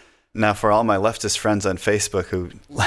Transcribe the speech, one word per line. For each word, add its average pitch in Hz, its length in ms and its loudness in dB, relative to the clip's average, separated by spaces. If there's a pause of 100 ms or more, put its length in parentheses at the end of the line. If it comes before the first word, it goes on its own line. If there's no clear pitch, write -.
(340)
Now, 107 200 2
for 107 180 0
all 107 120 4
my 107 140 2
leftist 107 420 -2
friends 104 260 0
on 95 120 0
Facebook 101 480 -2
who, 90 260 -6 (180)
<laughs> 95 180 -4